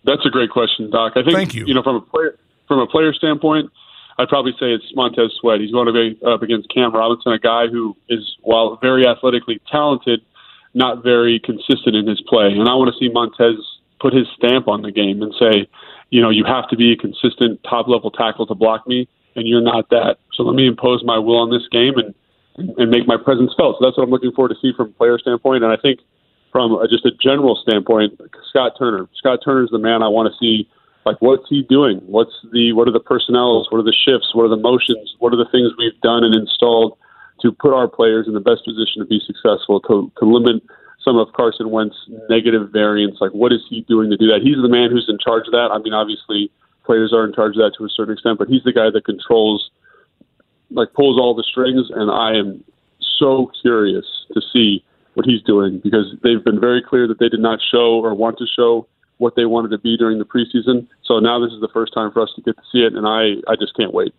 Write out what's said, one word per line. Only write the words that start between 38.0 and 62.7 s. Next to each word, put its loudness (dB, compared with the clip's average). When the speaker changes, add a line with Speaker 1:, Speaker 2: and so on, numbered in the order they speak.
Speaker 1:
in -6
the -4
best 0
position -6
to -6
be -2
successful, 0
to, 0
to 0
limit 2
some 2
of 0
Carson -2
Wentz's -4
negative 2
variance? 0
Like, -2
what 2
is 0
he -10
doing 0
to 0
do 2
that? 4
He's 2
the 2
man 2
who's 0
in -4
charge -2
of -4
that. 2
I -2
mean, -6
obviously, -4
players 2
are 2
in -8
charge 0
of -4
that 2
to -12
a -10
certain -6
extent, -4
but -4
he's 0
the 2
guy 2
that -4
controls, 0
like, -2
pulls 2
all 2
the -6
strings, -2
and -2
I -2
am -4
so 0
curious 0
to -2
see 0
what -2
he's 0
doing 0
because -2
they've 0
been 0
very 0
clear 0
that -4
they 2
did -4
not 0
show 2
or -2
want -2
to -8
show 0
what 0
they 2
wanted -2
to -4
be -2
during 0
the -6
preseason. -2
So 2
now 0
this -2
is -16
the -6
first -4
time -4
for 0
us -2
to -20
get -4
to -16